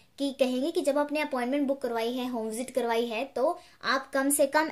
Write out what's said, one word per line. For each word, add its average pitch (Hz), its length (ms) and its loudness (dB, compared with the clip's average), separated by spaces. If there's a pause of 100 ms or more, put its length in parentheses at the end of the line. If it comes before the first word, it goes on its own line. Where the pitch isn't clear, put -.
(180)
कि 277 200 0
कहेंगे 254 320 2
कि 349 120 -2
जब 277 160 2
आपने 294 220 0
अपॉइंटमेंट 269 480 0
बुक 277 140 -2
करवाई 233 300 -2
है, 254 160 -4
होम 226 180 -4
विजिट 226 240 -6
करवाई 233 360 0
है, 233 180 -4
तो 302 340 0 (260)
आप 269 280 -2
कम 277 180 2
से 285 160 4
कम 302 260 2